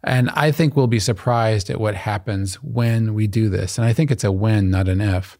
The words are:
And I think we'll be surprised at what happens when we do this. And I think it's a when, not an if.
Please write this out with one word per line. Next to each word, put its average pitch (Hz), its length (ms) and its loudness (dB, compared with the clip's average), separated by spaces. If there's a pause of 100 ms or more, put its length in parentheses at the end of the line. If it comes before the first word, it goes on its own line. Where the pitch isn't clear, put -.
And 127 260 0
I 151 220 2
think 151 240 0
we'll 135 100 2
be 117 140 2
surprised 113 680 0
at 123 120 -6
what 107 160 -2
happens 98 600 -4
when 117 580 0
we 107 120 0
do 110 220 2
this. 98 280 -2
And 117 80 0
I 117 80 2
think 143 200 2
it's 113 120 -4
a 101 80 2
when, 101 380 2
not 92 180 2
an 95 120 2
if. 95 400 -2